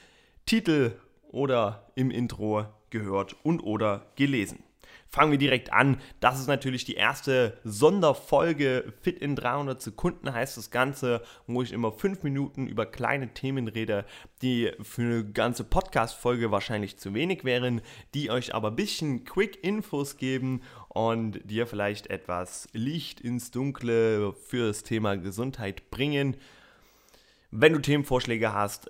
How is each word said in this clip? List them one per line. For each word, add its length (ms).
Titel 540
oder 640
im 160
Intro 540
gehört 540
und 180
oder 540
gelesen. 480
Fangen 200
wir 60
direkt 340
an. 260
Das 200
ist 80
natürlich 380
die 100
erste 680
Sonderfolge. 1400
Fit 180
in 160
dreihundert 460
Sekunden 520
heißt 240
das 120
Ganze, 540
wo 160
ich 80
immer 200
fünf 320
Minuten 440
über 180
kleine 480
Themen 340
rede, 380
die 280
für 200
eine 240
ganze 380
Podcast-Folge 880
wahrscheinlich 460
zu 180
wenig 280
wären, 380
die 160
euch 240
aber 160
ein 60
bisschen 480
Quick-Infos 920
geben 440
und 540
dir 220
vielleicht 420
etwas 680
Licht 480
ins 280
Dunkle 840
für 340
das 160
Thema 340
Gesundheit 720
bringen. 480
Wenn 220
du 60
Themenvorschläge 760
hast, 360